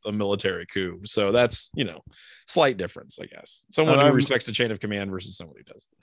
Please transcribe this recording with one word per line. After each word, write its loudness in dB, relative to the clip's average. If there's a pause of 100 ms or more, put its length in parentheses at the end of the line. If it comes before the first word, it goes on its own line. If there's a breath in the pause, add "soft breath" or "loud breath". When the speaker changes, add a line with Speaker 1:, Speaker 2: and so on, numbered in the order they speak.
Speaker 1:
a -4
military -2
coup. -6
So 0
that's, 2
you -2
know, -10 (460 soft breath)
slight 2
difference, -10
I -12
guess. -18
Someone 4
Speaker 2:
And 6
Speaker 1:
who 8
Speaker 2:
I'm 6
Speaker 1:
respects 2
the -8
chain 0
of -8
command -4
versus -10
someone -14
who -20
doesn't. -20 (140)